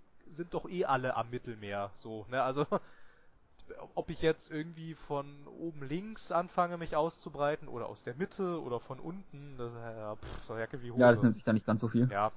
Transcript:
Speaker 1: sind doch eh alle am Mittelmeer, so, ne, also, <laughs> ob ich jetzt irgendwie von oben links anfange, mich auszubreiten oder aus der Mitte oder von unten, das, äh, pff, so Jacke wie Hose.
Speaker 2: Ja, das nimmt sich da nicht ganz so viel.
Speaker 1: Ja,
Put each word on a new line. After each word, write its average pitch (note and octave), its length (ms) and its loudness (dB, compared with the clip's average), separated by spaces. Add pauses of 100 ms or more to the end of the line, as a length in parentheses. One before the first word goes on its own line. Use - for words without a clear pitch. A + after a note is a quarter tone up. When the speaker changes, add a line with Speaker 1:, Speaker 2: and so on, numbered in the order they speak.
(360)
Speaker 1:
sind E3+ 180 -8
doch F3+ 160 -4
eh F#3 160 0
alle C3 320 2
am A#2 120 -2
Mittelmeer, G#2 640 -6
so, A2 340 -10
ne, B2+ 120 0
also, C3 300 2
<laughs> G3+ 80 2 (1160)
ob E3+ 140 -4
ich D#3+ 120 -4
jetzt D#3+ 300 2
irgendwie D#3+ 440 -8
von C#3+ 320 -4 (320)
oben D#3 280 -6
links G3 440 -6
anfange, F3 460 2
mich E3+ 180 -4
auszubreiten D3+ 720 0
oder A#2 200 -6
aus A2 160 -10
der B2 120 -6
Mitte F3 460 -2
oder A#2+ 180 -2
von C3 200 -10
unten, D3 580 -12
das, A#2+ 160 -4
äh, A2+ 420 -8
pff, - 320 -10
so A2 100 -6
Jacke A2+ 240 -6
wie A#2+ 100 -8
Hose. A#2 100 4
Speaker 2:
Ja, B2 100 12
das A2 100 8
nimmt A2+ 140 6
sich - 80 -14
da A2+ 100 4
nicht G#2+ 120 2
ganz A2 160 2
so A#2 60 0
viel. A#2+ 240 4
Speaker 1:
Ja, G#2 260 2